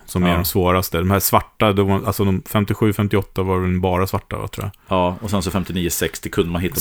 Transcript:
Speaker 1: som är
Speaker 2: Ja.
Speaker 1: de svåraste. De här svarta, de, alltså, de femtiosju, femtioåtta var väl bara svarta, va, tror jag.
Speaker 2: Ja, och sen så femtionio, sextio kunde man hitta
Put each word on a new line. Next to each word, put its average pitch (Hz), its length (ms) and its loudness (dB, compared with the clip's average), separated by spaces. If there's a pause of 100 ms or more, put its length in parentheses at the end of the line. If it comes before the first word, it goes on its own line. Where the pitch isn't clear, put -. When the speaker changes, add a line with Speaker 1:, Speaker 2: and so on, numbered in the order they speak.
Speaker 1:
som 90 180 0
är 87 40 4
Speaker 2:
Ja. 87 60 2
Speaker 1:
de 90 100 0
svåraste. 90 540 0
De 90 120 0
här 98 100 4
svarta, - 520 2
de, 98 180 2 (160)
alltså, 104 180 0
de 95 220 0
femtiosju, 107 460 0
femtioåtta 98 500 -2
var 92 160 0
väl 90 220 0
bara 92 260 0
svarta, - 320 -4
va, 104 100 -8
tror - 160 -8
jag. 101 80 -8 (160)
Speaker 2:
Ja, 92 320 0
och 104 100 -6
sen 98 120 0
så 113 80 -2
femtionio, 87 400 -2
sextio - 400 -4
kunde 85 220 0
man 87 100 0
hitta 85 180 -2